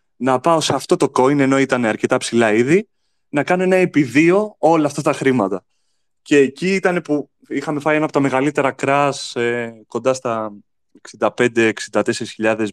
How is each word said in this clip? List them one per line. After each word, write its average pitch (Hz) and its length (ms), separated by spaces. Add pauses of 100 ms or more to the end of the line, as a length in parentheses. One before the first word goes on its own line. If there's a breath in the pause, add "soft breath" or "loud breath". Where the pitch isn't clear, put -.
(180)
να 127 220
πάω 165 220
σε 139 140
αυτό 139 200
το 151 180
coin, 139 260
ενώ 135 200
ήταν 127 260
αρκετά 113 320
ψηλά 117 360
ήδη, 139 360 (400)
να 147 140
κάνω 180 200
ένα 185 120
επί 180 280
δύο 165 540
όλα 160 280
αυτά 143 160
τα 143 120
χρήματα. 113 520 (560)
Και - 160
εκεί 143 380
ήταν 180 260
που 147 280 (180)
είχαμε 143 320
φάει 151 160
ένα 151 80
από 151 100
τα 151 60
μεγαλύτερα 135 580
crash, 139 640
ε, 120 300 (160)
κοντά 123 260
στα 113 400 (420)
εξήντα 113 380
πέντε, 117 340
εξήντα - 340
τέσσερις 117 320
χιλιάδες, 107 400